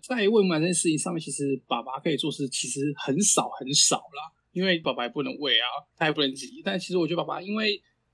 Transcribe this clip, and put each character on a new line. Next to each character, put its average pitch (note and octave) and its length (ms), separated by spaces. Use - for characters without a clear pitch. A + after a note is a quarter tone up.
在 A3+ 240
喂 G#3+ 160
母 F#3 60
奶 D#3+ 100
这 E3 60
件 F#3 80
事 E3+ 160
情 D3+ 80
上 - 160
面， D#3+ 80
其 D3 100
实 C#3 260
爸 A#2+ 120
爸 C3 180
可 D#3+ 120
以 C#3 60
做 D#3 120
事 C3+ 200
其 - 180
实 C#3+ 300
很 C#3 240
少 - 260
很 C3 160
少 - 220
啦， - 380
因 F3+ 140
为 F3+ 140
爸 D#3 120
爸 A#2+ 120
也 A#2+ 60
不 C#3+ 140
能 C3 160
喂 C#3 140
啊， A#2+ 420
他 D#3+ 100
也 D#3 60
不 D3 80
能 C3+ 160
挤。 - 300
但 G3 120
其 F#3 100
实 F3+ 100
我 E3 100
觉 E3+ 80
得 E3 80
爸 D#3 120
爸， E3+ 60
因 G3+ 140
为， G#3+ 260